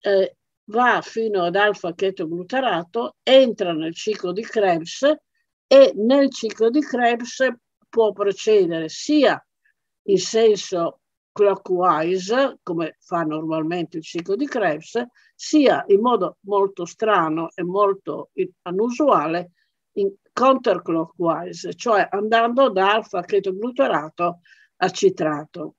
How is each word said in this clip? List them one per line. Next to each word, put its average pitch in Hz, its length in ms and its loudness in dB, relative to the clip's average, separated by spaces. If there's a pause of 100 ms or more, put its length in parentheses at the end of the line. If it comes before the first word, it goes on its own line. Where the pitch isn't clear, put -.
eh, 196 360 0 (340)
va 226 320 2
fino 214 400 -4
ad 175 120 -2
alfa-chetoglutarato, 190 1700 -4
entra 240 520 4
nel 160 200 -6
ciclo 196 380 -6
di 196 100 -6
Krebs 180 600 -2 (640)
e 269 280 8
nel 269 360 2
ciclo 220 400 -2
di 277 100 2
Krebs 240 680 -2 (420)
può 220 240 2
procedere 190 760 0
sia 233 520 0 (680)
in 196 100 4
senso 196 840 0 (300)
clockwise, 185 1300 0
come 165 380 -6
fa 170 220 -4
normalmente 160 760 -4
il 160 40 -12
ciclo 175 320 -6
di 254 120 -4
Krebs, 208 580 -4 (300)
sia 240 540 2
in 202 120 0
modo 220 460 0
molto 196 400 -2
strano 165 680 -2
e 170 80 -8
molto 190 720 -2
in-, 185 160 -4 (120)
inusuale, 180 880 0 (460)
in 196 140 -2 (220)
counterclockwise, 175 1400 -2
cioè 196 360 0
andando 233 600 2
da 190 240 2
alfa-chetoglutarato 190 1500 -4 (360)
a 185 120 -2
citrato. 156 920 -2